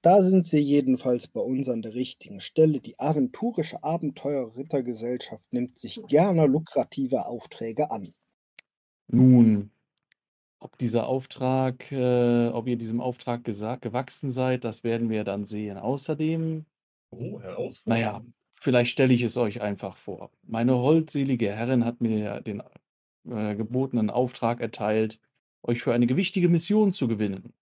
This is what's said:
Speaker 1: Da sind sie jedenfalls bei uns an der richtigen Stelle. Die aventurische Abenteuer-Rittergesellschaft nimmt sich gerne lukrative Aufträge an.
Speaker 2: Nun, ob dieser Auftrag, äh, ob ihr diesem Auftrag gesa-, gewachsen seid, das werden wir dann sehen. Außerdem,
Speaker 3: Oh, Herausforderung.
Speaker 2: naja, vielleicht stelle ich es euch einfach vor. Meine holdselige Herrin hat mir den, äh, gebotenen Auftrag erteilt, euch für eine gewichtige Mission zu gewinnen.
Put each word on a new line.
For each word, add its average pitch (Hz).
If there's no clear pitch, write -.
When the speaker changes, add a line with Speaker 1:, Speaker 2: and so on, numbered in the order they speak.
Speaker 1:
Da 190
sind 185
sie 151
jedenfalls 131
bei 110
uns 131
an 113
der 110
richtigen 113
Stelle. 156
Die -
aventurische 156
Abenteuer-Rittergesellschaft 127
nimmt 123
sich 127
gerne 160
lukrative 135
Aufträge 117
an. 98
Speaker 2:
Nun, 117
ob -
dieser 117
Auftrag, 131
äh, 123
ob 117
ihr 123
diesem 117
Auftrag 123
gesa-, 110
gewachsen 127
seid, 127
das 113
werden 117
wir 110
dann 101
sehen. 104
Außerdem, 156
Speaker 3:
Oh, -
Herausforderung. -
Speaker 2:
naja, 110
vielleicht 123
stelle 131
ich 120
es 117
euch 113
einfach 101
vor. -
Meine 120
holdselige 135
Herrin 120
hat 117
mir 107
den, 107
äh, 107
gebotenen 120
Auftrag 120
erteilt, 107
euch 120
für 123
eine 120
gewichtige 170
Mission 202
zu 135
gewinnen. 101